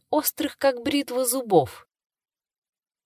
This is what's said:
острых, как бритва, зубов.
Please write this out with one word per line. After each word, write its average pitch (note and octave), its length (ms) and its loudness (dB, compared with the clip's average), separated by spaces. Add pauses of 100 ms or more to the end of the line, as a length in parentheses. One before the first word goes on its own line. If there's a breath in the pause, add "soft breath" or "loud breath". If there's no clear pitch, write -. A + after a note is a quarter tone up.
(120)
острых, - 480 -2
как B3 240 0
бритва, C4 420 -2
зубов. A3+ 640 0 (1200)